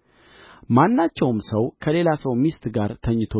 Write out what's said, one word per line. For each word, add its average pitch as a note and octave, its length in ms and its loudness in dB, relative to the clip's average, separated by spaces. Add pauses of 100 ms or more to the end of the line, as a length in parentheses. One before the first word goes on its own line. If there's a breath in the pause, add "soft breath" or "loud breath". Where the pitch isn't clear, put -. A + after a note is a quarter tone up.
(720 soft breath)
ማናቸውም D#3+ 720 2
ሰው G#2+ 240 -2 (160)
ከሌላ E3 340 0
ሰው C3+ 200 -4
ሚስት C#3+ 360 -2
ጋር G#2+ 200 -2 (100)
ተኝቶ A#2 400 -2